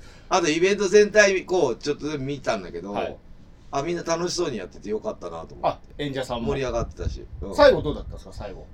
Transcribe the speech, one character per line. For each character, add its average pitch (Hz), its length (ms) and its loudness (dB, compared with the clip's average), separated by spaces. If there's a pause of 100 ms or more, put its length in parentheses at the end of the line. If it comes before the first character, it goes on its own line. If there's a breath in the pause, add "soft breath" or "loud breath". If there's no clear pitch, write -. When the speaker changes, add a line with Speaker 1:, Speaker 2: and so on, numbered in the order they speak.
(280 loud breath)
Speaker 1:
あ 180 120 4
と、 160 80 2
イ 160 120 2
ベ 196 120 4
ン 202 40 2
ト 202 100 0
全 208 240 6
体、 202 340 6
こ 165 240 2
う、 110 60 -2
ち 147 160 -4
ょ 143 40 -4
っ - 20 -8
と 139 80 -8
ず 151 120 -4
つ 135 40 -8
見 139 180 -4
た 127 160 -2
ん 95 80 -6
だ 82 80 -12
け 85 100 -8
ど、 101 120 -10
Speaker 2:
は 107 100 -2
い。 - 140 -8 (540)
Speaker 1:
あ、 139 100 -2
み 170 120 -4
ん 170 40 -4
な 165 60 -8
楽 165 260 -2
し - 40 -4
そ 175 140 -2
う 139 40 -2
に 110 60 -6
や 90 80 -8
っ - 40 -12
て 82 100 -18
て 92 100 -12
よ 107 100 -2
か - 120 -6
っ - 80 -14
た 90 100 -10
な 82 160 -10
と - 100 -18
思 - 120 -4
っ 151 60 2
て。 - 40 -12
Speaker 2:
あ、 - 20 -20 (180)
演 147 160 -6
者 131 100 -4
さ 123 140 -6
ん 117 40 -6
も。 139 120 -2
Speaker 1:
盛 139 80 -2
り 131 40 -2
上 120 60 -4
が 117 100 -2
っ - 80 -6
て - 140 -12
た - 60 -4
し。 - 160 -8 (160)
う - 80 -8
ん。 - 60 -10
Speaker 2:
最 285 180 10
後 156 80 0
ど 147 100 -2
う - 40 -6
だ - 60 -8
っ - 40 -14
た - 60 -12
ん - 20 -12
で - 60 -14
す - 60 -18
か、 180 80 -16
最 104 200 -12
後。 - 200 -16